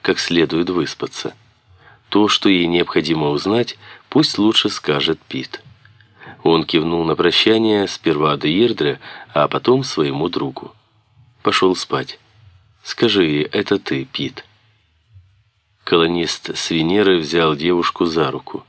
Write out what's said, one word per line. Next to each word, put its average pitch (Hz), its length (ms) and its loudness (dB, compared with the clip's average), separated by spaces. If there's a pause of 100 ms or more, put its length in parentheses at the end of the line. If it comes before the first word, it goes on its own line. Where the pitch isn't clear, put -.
как 90 180 0
следует 82 500 0
выспаться. - 640 -6 (760)
То, 104 200 4
что - 200 2
ей 87 180 4
необходимо 80 640 0
узнать, 92 480 -2 (320)
пусть - 280 0
лучше 104 320 2
скажет 76 580 -2
Пит. - 340 -12 (800)
Он 82 200 4
кивнул 82 420 0
на 78 100 0
прощание 104 720 2
сперва 76 500 0
Деирдре, 78 640 0 (340)
а 76 140 2
потом 123 360 2
своему 73 460 -2
другу. - 440 -8 (680)
Пошёл 95 340 2
спать. - 440 -8 (640)
«Скажи, 87 680 0
это - 260 0
ты, - 280 -4
Пит». - 400 -10 (1400)
Колонист 85 720 0
с - 140 -8
Венеры 92 480 2
взял 80 380 0
девушку 85 500 0
за 80 240 0
руку. - 400 -12